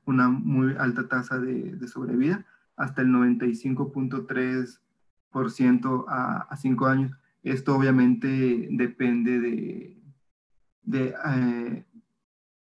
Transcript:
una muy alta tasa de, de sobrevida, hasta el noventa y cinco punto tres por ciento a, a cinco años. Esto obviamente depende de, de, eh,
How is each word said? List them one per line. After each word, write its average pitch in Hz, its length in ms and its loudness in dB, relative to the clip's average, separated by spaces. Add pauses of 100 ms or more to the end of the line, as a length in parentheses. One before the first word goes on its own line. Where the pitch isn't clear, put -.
una 127 240 4
muy 131 480 2
alta 127 320 -2
tasa 127 300 -4
de, 127 360 -6
de 123 140 -10
sobrevida, 131 560 -2 (320)
hasta 135 260 -4
el 127 80 4
noventa 123 360 4
y 117 80 0
cinco 131 380 -4
punto 131 340 -4
tres 127 540 -4 (500)
por 127 200 -2
ciento 127 580 2
a, 127 340 -4
a - 140 -12
cinco 131 300 0
años. 131 240 2 (320)
Esto 135 320 0
obviamente 127 960 2
depende 120 720 0
de, - 600 -6 (800)
de, 131 320 -2 (120)
eh, 120 600 -2 (920)